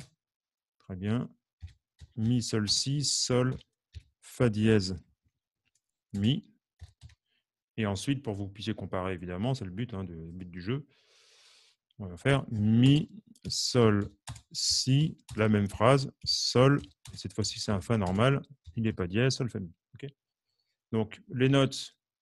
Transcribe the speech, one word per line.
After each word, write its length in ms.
Très 160
bien. 340
Mi, 280
sol, 260
si, 380
sol, 500
fa 300
dièse, 520
mi. 340
Et 80
ensuite, 360
pour 120
que 60
vous 80
puissiez 260
comparer, 400
évidemment, 400
c'est 100
le 60
but, 240
hein, 100
de, 80
le 180
but 200
du 100
jeu, 260
on 60
va 140
faire 320
mi, 600
sol, 600
si, 680
la 120
même 220
phrase, 420
sol, 600
et 20
cette 160
fois-ci, 280
c'est 120
un 80
fa 160
normal, 460
il 60
n'est 100
pas 140
dièse, 300
sol, 120
fa, 120
mi. 120
Ok ? 160
Donc, 300
les 160
notes, 480